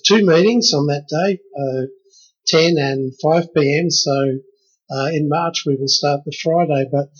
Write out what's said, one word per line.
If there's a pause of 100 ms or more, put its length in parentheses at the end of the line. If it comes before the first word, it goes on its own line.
two
meetings
on
that
day, (180)
uh, (600)
ten
and
five
P
M.
So, (520)
uh,
in
March,
we
will
start
the
Friday,
but